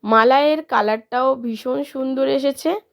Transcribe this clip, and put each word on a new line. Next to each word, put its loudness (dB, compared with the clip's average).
মালাইয়ের 4
কালারটাও -2
ভীষণ -6
সুন্দর -4
এসেছে -2